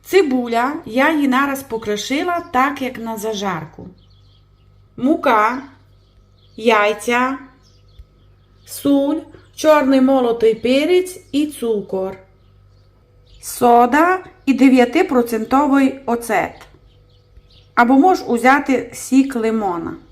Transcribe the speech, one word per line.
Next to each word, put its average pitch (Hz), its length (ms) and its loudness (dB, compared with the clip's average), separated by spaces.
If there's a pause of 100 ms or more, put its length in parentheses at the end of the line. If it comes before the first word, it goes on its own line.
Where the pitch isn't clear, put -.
Цибуля, 254 680 0 (120)
я 262 280 0
її 285 140 0
нараз 269 360 -2
покришила, 254 760 -6
так 285 420 -4
як 247 180 -8
на 226 180 -10
зажарку. 190 720 -8 (1080)
Мука, 254 680 0 (960)
яйця, 233 800 0 (1300)
сіль, 285 540 -2 (360)
чорний 269 460 2
молотий 233 540 2
перець 302 640 0 (120)
і 294 160 -2
цукор. 190 720 -6 (1200)
Сода 247 840 2 (220)
і 277 80 2
дев'ятипроцентовий 262 1500 2
оцет. 233 560 -4 (1120)
Або 240 180 4
можеш 339 340 4
узяти 262 680 0
сік 269 420 0
лимона. 190 600 -4 (140)